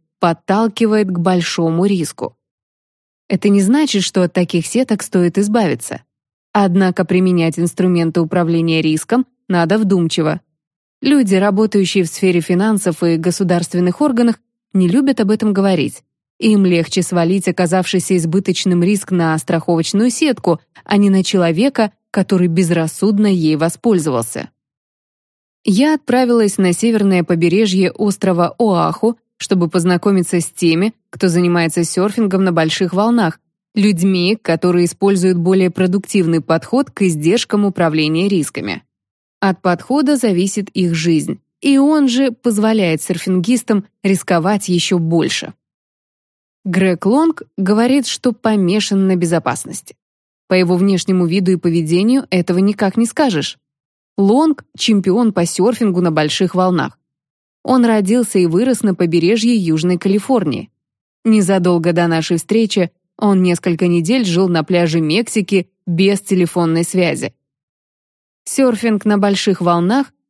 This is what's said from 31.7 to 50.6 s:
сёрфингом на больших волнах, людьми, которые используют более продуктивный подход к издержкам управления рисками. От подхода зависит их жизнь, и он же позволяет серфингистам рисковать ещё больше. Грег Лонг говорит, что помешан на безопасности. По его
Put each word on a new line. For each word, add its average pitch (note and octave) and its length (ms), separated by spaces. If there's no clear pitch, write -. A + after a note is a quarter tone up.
сёрфингом G3 600
на F3+ 80
больших E3 400
волнах, G#3 480
людьми, F#3+ 680
которые F3 440
используют F#3 520
более F3+ 320
продуктивный F3+ 720
подход A#3 520
к - 100
издержкам F#3 640
управления E3 640
рисками. C#3+ 560
От F#3+ 200
подхода B3+ 540
зависит G3+ 540
их F3 260
жизнь, D#3+ 460
и C#4 160
он C#4+ 300
же B3+ 240
позволяет G#3+ 720
серфингистам F#3+ 840
рисковать F#3+ 640
ещё F3 320
больше. E3 540
Грег F#3 400
Лонг D4+ 380
говорит, A3+ 500
что - 260
помешан G3 760
на F#3 80
безопасности. - 800
По F#3 80
его F3+ 220